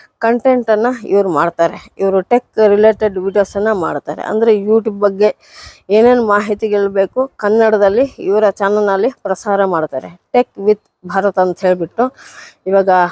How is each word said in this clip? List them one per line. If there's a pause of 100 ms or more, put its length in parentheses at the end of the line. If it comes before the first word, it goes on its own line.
(180)
ಕಂಟೆಂಟನ್ನು
ಇವ್ರು
ಮಾಡ್ತಾರೆ.
ಇವರು
ಟೆಕ್
ರಿಲೇಟೆಡ್
ವಿಡಿಯೋಸನ್ನ
ಮಾಡ್ತಾರೆ.
ಅಂದ್ರೆ
YouTube
ಬಗ್ಗೆ (540)
ಏನೇನ್
ಮಾಹಿತಿಗಳು
ಬೇಕು
ಕನ್ನಡದಲ್ಲಿ (160)
ಇವರ
ಚಾನಲ್ನಲ್ಲಿ (120)
ಪ್ರಸಾರ
ಮಾಡ್ತಾರೆ. (140)
Tech
with (260)
ಭರತ್
ಅಂತ
ಹೇಳ್ಬಿಟ್ಟು. (520)
ಇವಾಗ (220)